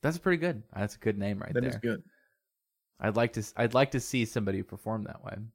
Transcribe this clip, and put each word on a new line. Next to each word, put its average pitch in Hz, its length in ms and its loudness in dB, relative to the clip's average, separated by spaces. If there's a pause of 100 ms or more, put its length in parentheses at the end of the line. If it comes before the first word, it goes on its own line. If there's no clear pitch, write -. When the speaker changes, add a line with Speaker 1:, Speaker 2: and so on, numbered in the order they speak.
Speaker 1:
That's 160 160 2
pretty 180 200 2
good. 156 260 -2 (100)
That's 101 220 -2
a - 20 -20
good 107 200 0
name 101 200 0
right 101 160 -6
Speaker 2:
That 123 60 4
Speaker 1:
there. 127 100 0
Speaker 2:
is 117 60 -4
good. 113 260 -2 (960)
Speaker 1:
I'd 107 160 0
like 117 180 4
to 117 60 -2
s-, - 160 -8
I'd 117 180 2
like 139 180 6
to 135 80 0
see 123 240 0
somebody 98 380 -2
perform 110 420 -6
that - 200 -12
way. - 120 -10 (180)